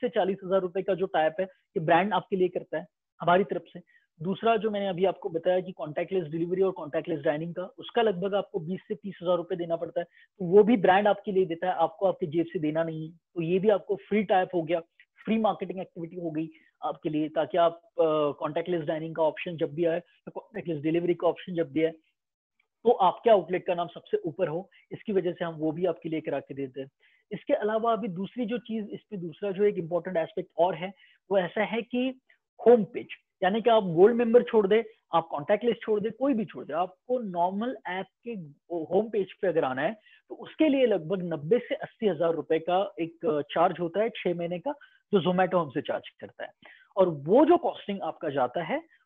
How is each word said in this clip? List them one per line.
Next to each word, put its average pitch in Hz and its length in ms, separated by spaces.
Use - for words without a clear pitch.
से 247 80
चालीस 190 340
हजार 185 180
रुपए 185 200
का 190 120
जो 180 120
tap 160 340
है, 185 60
ये - 340
ब्रांड 175 340
आपके 185 220
लिए 185 120
करता 170 300
है 175 80
हमारी 175 220
तरफ - 200
से। 175 60
दूसरा 208 360
जो 214 140
मैंने 202 160
अभी 185 180
आपको 180 240
बताया 180 300
कि 185 120
contactless 175 520
delivery 170 380
और 190 100
contactless 160 480
dining 160 360
का, 175 80
उसका - 380
लगभग 202 340
आपको 190 240
बीस 170 280
से 214 80
तीस 185 260
हजार 175 160
रुपए 170 180
देना 170 200
पड़ता 170 240
है। 175 60
तो 185 60
वो 196 180
भी 226 140
brand 185 300
आपके 202 240
लिए 190 140
देता 170 220
है, 180 60
आपको 165 320
आपके 180 220
जेब 165 180
से 175 140
देना 156 240
नहीं 160 260
है। 170 60
तो 170 60
ये 175 180
भी 202 100
आपको 196 260
free 208 280
tap 185 300
हो 175 100
गया, 165 160
फ्री 220 120
मार्केटिंग 190 420
एक्टिविटी 170 360
हो 170 160
गई 156 180
आपके 151 260
लिए, 151 200
ताकि 156 280
आप, 170 260
अ, 156 560
contactless 165 420
dining 160 340
का 160 80
option 160 340
जब 147 160
भी 170 120
आए, 170 140
तो - 320
contactless 165 500
delivery 170 320
का 170 140
option 180 260
जब 165 180
भी 156 120
आए, 165 80
तो 226 80
आपके 190 380
outlet 180 360
का 190 80
नाम 170 140
सबसे - 300
ऊपर 170 300
हो। 170 220
इसकी 202 220
वजह 180 180
से 170 140
हम 165 80
वो 156 180
भी 170 140
आपके 170 240
लिए 156 120
करा 151 180
के 139 140
देते 135 280
हैं। 139 80
इसके - 220
अलावा 220 400
अभी 220 140
दूसरी 196 380
जो 233 120
चीज, 220 340
इस - 100
पे 208 60
दूसरा 175 340
जो 190 120
एक 208 140
important 175 400
aspect 160 400
और 175 180
है, 185 180
वो 202 60
ऐसा 180 260
है 202 180
कि 254 380
home 233 160
page, - 240
यानी 202 180
कि 233 80
आप 220 140
गोल्ड 185 320
member 240 280
छोड़ 220 240
दें, 214 160
आप 165 180
कॉन्टैक्ट 185 320
लिस्ट 240 180
छोड़ 208 180
दें, 208 120
कोई 277 220
भी 214 120
छोड़ 131 200
दें, 135 80
आपको 185 460
normal 196 580
ऐप 190 180
के 233 80
होम 175 340
page 196 240
पे - 140
अगर 160 160
आना 131 180
है, 175 120
तो - 60
उसके - 340
लिए 269 160
लगभग 185 360
नब्बे 165 380
से - 160
अस्सी - 320
हजार 170 260
रुपए 160 260
का 180 420
एक, 165 240
अ, 151 160
charge 170 380
होता 175 220
है 233 80
छह 190 240
महीने 170 260
का, 277 120
जो 180 180
Zomato 180 240
हमसे 156 260
charge - 280
करता - 340
है। - 80
और 185 120
वो 165 360
जो 330 120
costing - 440
आपका 160 280
जाता 139 340
है, 254 200